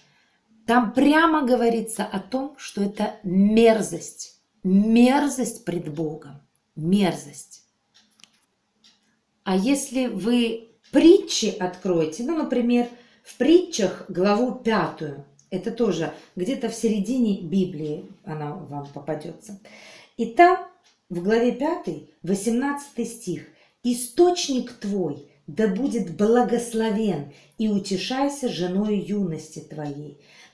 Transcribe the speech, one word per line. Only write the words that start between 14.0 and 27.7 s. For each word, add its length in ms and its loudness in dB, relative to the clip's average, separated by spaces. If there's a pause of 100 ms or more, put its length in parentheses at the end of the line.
главу 440 2
пятую, 720 -4 (240)
это 200 -6
тоже 440 -2 (200)
где-то 360 -4
в 40 -8
середине 680 0
Библии 680 -4 (140)
она 300 -10
вам 320 -12
попадётся. 720 -12 (560)
И 160 -4
там 340 6 (440)
в 120 -6
главе 300 2
пятой, 680 -6
восемнадцатый 840 -4
стих: 440 -10 (340)
«Источник 880 0
твой 580 -6 (160)
да 220 0
будет 480 -4
благословен, 1160 0 (240)
и 100 0
утешайся 800 -2